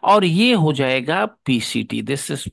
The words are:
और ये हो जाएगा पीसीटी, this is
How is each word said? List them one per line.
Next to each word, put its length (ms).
और 200
ये 280
हो 200
जाएगा 520
पीसीटी, 560
this 280
is 220